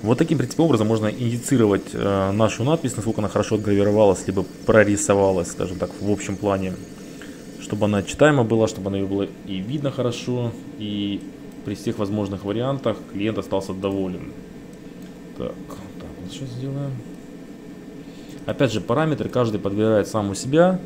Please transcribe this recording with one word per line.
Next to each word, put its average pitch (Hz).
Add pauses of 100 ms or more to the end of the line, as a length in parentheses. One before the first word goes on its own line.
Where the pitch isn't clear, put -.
(180)
Таким, 160
в -
принципе, 127
образом 117
можно 110
индицировать, 117
э, 98
нашу 107
надпись, 147
насколько 107
она 101
хорошо 104
отгравировалась, 101
либо 98 (220)
прорисовалась, 98
скажем 92
так, 90 (100)
в 101
общем 98
плане, 95 (880)
чтобы 104
она 104
читаема 139
была, 110
чтобы 95
она 98
ее 98
было 98 (200)
и 98
видно 135
хорошо, 123 (280)
и 101 (440)
при 104
всех 113
возможных 101
вариантах 117 (160)
клиент 101
остался 95
доволен. 95 (1040)
Так, - (460)
так - (140)
вот 95
сейчас 135
сделаем. 139 (1600)
Опять 120
же, 107
параметры 131
каждый 113
подбирает 101
сам 104
у 95
себя 170